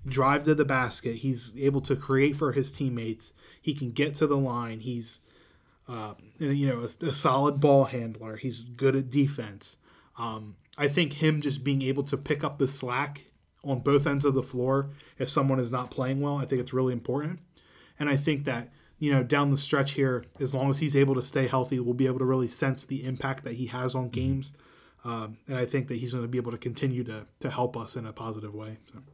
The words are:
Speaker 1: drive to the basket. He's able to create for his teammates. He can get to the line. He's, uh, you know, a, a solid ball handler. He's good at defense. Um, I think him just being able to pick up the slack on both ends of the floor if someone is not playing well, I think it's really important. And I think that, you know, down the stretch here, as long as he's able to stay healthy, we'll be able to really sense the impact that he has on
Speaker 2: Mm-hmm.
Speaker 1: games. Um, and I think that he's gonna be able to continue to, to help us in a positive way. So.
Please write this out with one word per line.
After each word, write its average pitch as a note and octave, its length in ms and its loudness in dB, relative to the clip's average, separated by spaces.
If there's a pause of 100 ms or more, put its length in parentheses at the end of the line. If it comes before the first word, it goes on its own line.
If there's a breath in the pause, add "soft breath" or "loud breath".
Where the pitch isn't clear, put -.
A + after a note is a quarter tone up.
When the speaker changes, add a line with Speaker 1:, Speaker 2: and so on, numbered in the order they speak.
Speaker 1:
drive C3+ 380 2
to D#3 100 6
the D3 100 4
basket. B2+ 520 0
He's A#2 440 -4
able C#3 220 2
to C#3 140 2
create C#3 400 2
for D3 160 0
his C3+ 200 0
teammates. A2+ 600 -4 (260 loud breath)
He D3+ 140 -2
can C#3 180 -6
get C#3+ 240 0
to D#3+ 100 4
the C#3+ 100 2
line. A#2+ 440 -2
He's, A#2 400 -8 (680 soft breath)
uh, G#2+ 260 -10 (240)
you C#3+ 300 2
know, A#2+ 120 0
a, A#2+ 260 -6
a C#3 80 -2
solid C#3 460 4
ball C#3 240 8
handler. A2+ 520 -6
He's A2+ 260 -6
good B2 340 2
at C3 140 0
defense. A#2+ 680 0 (420 soft breath)
Um, A2 380 -8 (200)
I C#3+ 120 2
think D3 260 0
him D#3 260 2
just C#3 240 -2
being C#3 180 2
able C3 220 0
to C#3 120 -2
pick C#3+ 280 -2
up - 140 -4
the C3+ 100 2
slack C3+ 600 -4 (340)
on C#3 160 0
both C#3+ 260 4
ends C#3+ 180 0
of C#3 100 4
the C3 80 2
floor C3+ 480 0 (280 loud breath)
if C3 100 -2
someone C3+ 320 2
is A#2+ 100 -2
not B2 200 -4
playing C3+ 300 -2
well, C#3+ 160 0
I C#3+ 100 -4
think B2+ 140 0
it's B2 120 -6
really B2+ 200 2
important. D3 460 -2 (600 soft breath)
And D3 100 0
I C#3 80 4
think C#3+ 300 0
that, C3 240 -4 (280 soft breath)
you D3 140 2
know, C3+ 100 6
down C#3+ 280 4
the C3+ 60 4
stretch C#3 360 0
here, C3 320 0 (160)
as C#3 120 -2
long C3+ 160 0
as D3+ 120 2
he's D3 160 2
able C#3 180 6
to B2+ 80 0
stay C3 240 0
healthy, B2+ 320 0
we'll A#2+ 160 0
be C3 120 4
able B2+ 120 2
to C3+ 60 0
really B2+ 240 2
sense C3+ 360 -2
the C3+ 200 -6
impact C3+ 400 -4
that A#2+ 100 -6
he B2 120 -4
has B2 280 -4
on B2+ 120 -2
Speaker 2:
Mm-hmm. A#2 40 -8 (100)
Speaker 1:
games. C3+ 320 -2 (520 soft breath)
Um, A2 320 -8 (100)
and C3+ 100 -4
I B2+ 100 0
think C3 220 -2
that B2 100 -4
he's A#2+ 140 -6
gonna A#2+ 140 -4
be B2 120 -2
able A#2+ 140 -4
to A#2 60 -8
continue B2+ 460 -2
to, A2 220 -10 (140)
to C3+ 100 -4
help B2 260 -2
us A#2 200 -8
in A#2 100 -8
a A2 60 -12
positive G#2+ 420 -10
way. G#2+ 240 -12 (140)
So. A2 60 -18 (160)